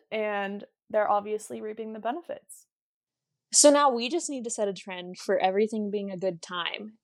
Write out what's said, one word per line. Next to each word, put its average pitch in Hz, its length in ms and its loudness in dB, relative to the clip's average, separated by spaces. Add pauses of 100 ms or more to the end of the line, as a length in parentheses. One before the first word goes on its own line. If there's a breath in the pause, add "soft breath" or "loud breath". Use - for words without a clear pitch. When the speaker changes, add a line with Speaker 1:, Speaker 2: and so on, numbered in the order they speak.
(100)
Speaker 1:
and 202 540 -4 (260)
they're 208 200 2
obviously 214 500 -2
reaping 220 320 -10
the 220 80 -12
benefits. - 640 -8 (840)
Speaker 2:
So - 180 8
now 285 200 8
we 240 180 -2
just 330 200 -4
need 262 160 -8
to 233 60 -8
set 208 180 -2
a 202 40 -2
trend 180 460 -10
for 196 200 0
everything 208 520 2
being 196 200 -4
a 185 60 -8
good 180 260 -4
time. 180 600 -8